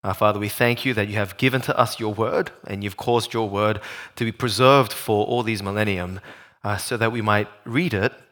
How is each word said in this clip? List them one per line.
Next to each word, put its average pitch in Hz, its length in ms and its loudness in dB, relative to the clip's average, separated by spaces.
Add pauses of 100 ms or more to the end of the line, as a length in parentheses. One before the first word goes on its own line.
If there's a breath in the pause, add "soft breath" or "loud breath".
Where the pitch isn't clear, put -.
Our 101 120 -2
Father, 104 240 2
we 104 100 -2
thank 120 340 0
you 131 120 0
that 107 140 0
you 101 80 -8
have 101 200 -4
given 131 240 2
to - 160 -2
us - 220 2
your 107 120 -2
word 113 380 -2 (160)
and 101 180 -8
you've 101 140 -8
caused 120 380 0
your 113 120 0
word 104 320 0 (360 loud breath)
to 120 100 -2
be 113 60 -2
preserved 127 600 4
for - 360 0
all 120 160 -2
these 107 180 -4
millennium, 98 600 -2 (420 loud breath)
uh, 101 140 -2
so - 200 -6
that 113 140 2
we 120 100 -4
might 104 260 2 (180)
read 131 280 -2
it 104 180 0 (200)